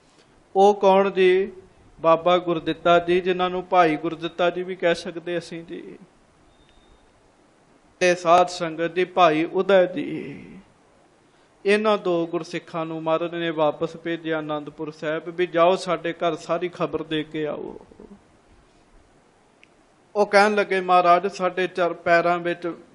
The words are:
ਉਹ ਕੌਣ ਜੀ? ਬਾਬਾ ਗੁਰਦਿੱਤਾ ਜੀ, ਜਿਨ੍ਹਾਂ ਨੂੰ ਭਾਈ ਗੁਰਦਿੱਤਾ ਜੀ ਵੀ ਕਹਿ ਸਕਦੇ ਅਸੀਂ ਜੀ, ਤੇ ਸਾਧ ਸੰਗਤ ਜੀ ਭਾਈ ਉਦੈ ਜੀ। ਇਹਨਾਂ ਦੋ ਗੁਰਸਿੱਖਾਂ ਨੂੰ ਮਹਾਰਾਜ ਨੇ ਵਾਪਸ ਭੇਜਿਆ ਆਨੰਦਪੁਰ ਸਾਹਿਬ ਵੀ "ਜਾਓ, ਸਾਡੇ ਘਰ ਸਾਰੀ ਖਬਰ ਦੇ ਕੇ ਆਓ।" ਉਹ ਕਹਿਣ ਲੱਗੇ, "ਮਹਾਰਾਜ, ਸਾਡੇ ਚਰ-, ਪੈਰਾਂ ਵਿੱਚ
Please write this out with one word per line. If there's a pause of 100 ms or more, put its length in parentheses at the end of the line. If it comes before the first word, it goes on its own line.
(560)
ਉਹ
ਕੌਣ
ਜੀ? (480)
ਬਾਬਾ
ਗੁਰਦਿੱਤਾ
ਜੀ,
ਜਿਨ੍ਹਾਂ
ਨੂੰ
ਭਾਈ
ਗੁਰਦਿੱਤਾ
ਜੀ
ਵੀ
ਕਹਿ
ਸਕਦੇ
ਅਸੀਂ
ਜੀ, (2000)
ਤੇ
ਸਾਧ
ਸੰਗਤ
ਜੀ
ਭਾਈ
ਉਦੈ
ਜੀ। (1200)
ਇਹਨਾਂ
ਦੋ
ਗੁਰਸਿੱਖਾਂ
ਨੂੰ
ਮਹਾਰਾਜ
ਨੇ
ਵਾਪਸ
ਭੇਜਿਆ
ਆਨੰਦਪੁਰ
ਸਾਹਿਬ
ਵੀ
"ਜਾਓ,
ਸਾਡੇ
ਘਰ
ਸਾਰੀ
ਖਬਰ
ਦੇ
ਕੇ
ਆਓ।" (2500)
ਉਹ
ਕਹਿਣ
ਲੱਗੇ,
"ਮਹਾਰਾਜ,
ਸਾਡੇ
ਚਰ-,
ਪੈਰਾਂ
ਵਿੱਚ (220)